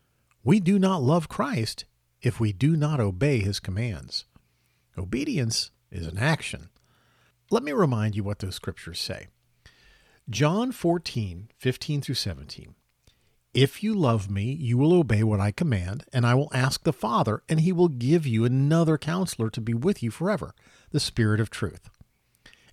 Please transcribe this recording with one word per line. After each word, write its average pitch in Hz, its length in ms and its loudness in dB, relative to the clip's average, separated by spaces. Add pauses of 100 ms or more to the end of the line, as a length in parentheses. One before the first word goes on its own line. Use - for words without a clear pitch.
(440)
"We 190 160 4
do 190 180 2
not 190 240 2
love 151 280 2
Christ 202 560 -4 (360)
if 120 200 -2
we 107 100 2
do 139 240 2
not 151 240 0
obey 110 400 2
his 98 220 -2
commands." 98 640 -6 (720)
Obedience 127 720 -2 (180)
is - 160 -10
an 82 120 -8
action. 127 520 -4 (800)
Let 233 140 2
me 294 80 -6
remind 117 460 2
you 101 80 -4
what 104 140 -6
those 98 160 -8
scriptures - 440 -12
say. - 280 -10 (1000)
John 170 440 0
fourteen 110 720 -4 (100)
fifteen 139 440 -4
through 131 140 -6
seventeen. - 600 -10 (760)
"If 131 280 4
you 214 140 0
love 113 340 2
me, 101 220 -2
you 127 260 0
will 147 140 4
obey 113 320 4
what 107 160 2
I 101 120 2
command, 101 600 -2
and 120 140 2
I 120 100 4
will 143 180 0
ask 131 300 -2
the 160 80 2
Father, 185 560 0
and 160 140 2
he 175 100 4
will 175 160 4
give 143 400 2
you 113 160 2
another 147 540 4
counselor 165 540 -2
to 120 100 -6
be 113 120 -2
with 131 300 -2
you 113 80 -2
forever, 165 420 -4 (380)
the 147 80 2
Spirit 107 400 2
of 110 100 0
truth." - 400 -8 (840)